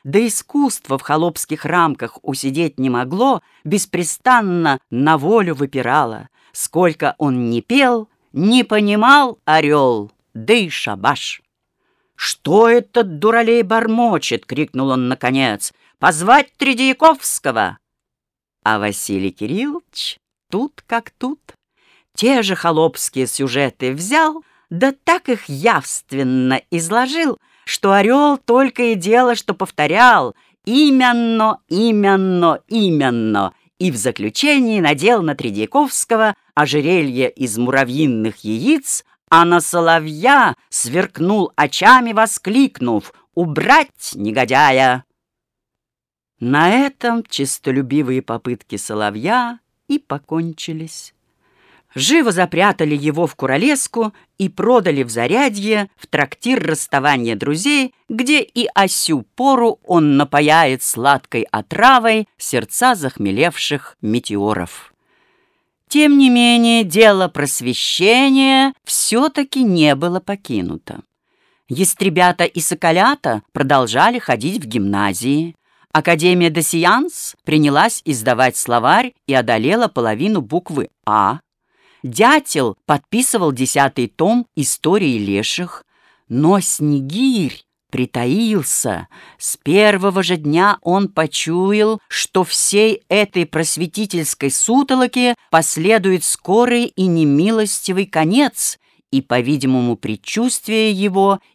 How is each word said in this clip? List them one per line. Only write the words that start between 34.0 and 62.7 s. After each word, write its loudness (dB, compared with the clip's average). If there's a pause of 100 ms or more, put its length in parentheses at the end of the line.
надел 2
на -2
Тредьяковского -2 (200)
ожерелье 0
из -6
муравьиных -2
яиц — -2 (260)
а 6
на 2
Соловья 2 (120)
сверкнул -2
очами, 2
воскликнув: -2 (200)
«Убрать 0
негодяя!» 2 (1400)
На 2
этом 0
честолюбивые -4
попытки -8
Соловья -4 (280)
и -2
покончились. -10 (800)
Живо 2
запрятали 0
его -2
в -8
куролеску -2 (240)
и -2
продали 0
в -4
Зарядье, -2
в -20
трактир -2
расставания -2
друзей, -2 (140)
где 0
и -6
о 2
сю -2
пору 2
он 2
напояет 2
сладкой 0
отравой 2 (100)
сердца -2